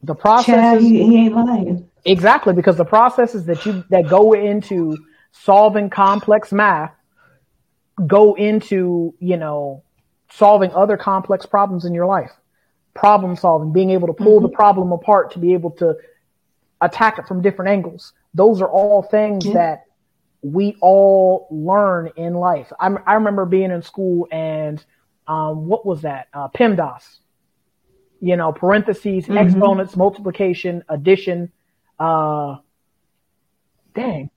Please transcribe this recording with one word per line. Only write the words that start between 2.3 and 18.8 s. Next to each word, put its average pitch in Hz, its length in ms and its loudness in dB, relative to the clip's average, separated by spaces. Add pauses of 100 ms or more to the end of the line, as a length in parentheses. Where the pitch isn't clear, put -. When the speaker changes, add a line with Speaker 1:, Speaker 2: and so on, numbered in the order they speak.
Speaker 1:
because 175 240 2
the 170 80 0
processes 233 600 0
that 165 200 -6
you, 190 240 -6
that 180 180 2
go 208 260 4
into 202 640 -4 (340)
solving 202 580 2
complex 208 640 0
math 190 400 0 (1160)
go 202 280 6
into, 185 840 -2
you 180 180 -2
know, 147 460 -8 (480)
solving 202 400 2
other 202 240 0
complex 190 500 -4
problems 196 400 -4
in 175 80 -6
your 170 120 -2
life. 180 260 -4 (600)
Problem 196 420 2
solving, 160 380 0
being 185 160 2
able 180 180 0
to 165 60 -4
pull 214 260 6
the - 80 0
Speaker 2:
Mm-hmm. - 80 -6
Speaker 1:
problem 190 360 2
apart 175 400 0
to - 80 -16
be 175 140 2
able 175 180 -4
to 160 260 -2 (840)
attack 214 380 0
it - 80 -16
from 180 140 -6
different 190 280 -4
angles. 175 440 -6 (200)
Those 190 280 2
are 185 80 -2
all 202 340 2